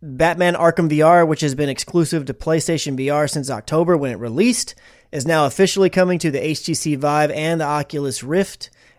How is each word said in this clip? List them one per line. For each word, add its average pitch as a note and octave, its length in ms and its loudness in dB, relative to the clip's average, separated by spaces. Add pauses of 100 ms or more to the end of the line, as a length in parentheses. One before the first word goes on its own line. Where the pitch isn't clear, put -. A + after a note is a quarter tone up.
Batman E3 540 0
Arkham E3 340 2
V D3+ 100 2
R, E3+ 240 8
which D#3 160 0
has C#3+ 140 0
been C#3+ 160 -2
exclusive D3+ 560 -2
to C3 80 -8
PlayStation D#3 640 -2
V C3+ 120 -4
R D3 200 0
since C#3 200 -6
October D#3+ 480 0
when C#3 140 -2
it G2+ 80 -8
released, D3 560 -2 (380)
is D3 140 -6
now D#3 200 2
officially F#3+ 420 2
coming F3+ 300 0
to D#3+ 120 -2
the C3+ 140 -4
H D#3 220 -6
T E3 80 -2
C D3 220 -4
Vive D3 340 0
and D#3+ 300 -2
the D#3 40 -2
Oculus D3 580 -4
Rift. F3 460 -4 (300)